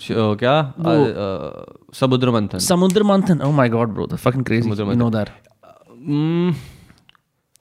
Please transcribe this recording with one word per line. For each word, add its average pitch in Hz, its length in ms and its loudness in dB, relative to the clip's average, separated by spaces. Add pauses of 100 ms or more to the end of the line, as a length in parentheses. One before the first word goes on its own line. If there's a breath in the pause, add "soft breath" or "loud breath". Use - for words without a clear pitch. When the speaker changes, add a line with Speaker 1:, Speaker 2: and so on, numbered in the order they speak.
Speaker 1:
श-, - 80 -12
uh, 107 300 0
क्या? 135 420 0
Speaker 2:
वो 165 140 0
Speaker 1:
Uh, 95 960 -4
uh, - 40 -20
समुद्र 127 340 2
मंथन। 107 280 0
Speaker 2:
समुद्र 185 440 2
मंथन। 190 360 2
Oh 143 140 0
my 135 160 4
God, 117 260 0
bro, 90 140 -4
the - 100 -8
fucking 127 280 0
crazy। 113 160 0
Speaker 1:
समुद्र 107 220 -2
Speaker 2:
You 104 100 -2
know 120 200 2
Speaker 1:
मंथन। 104 100 -2
Speaker 2:
that। - 60 -8 (800)
Speaker 1:
Mm, 165 440 0 (1080 loud breath)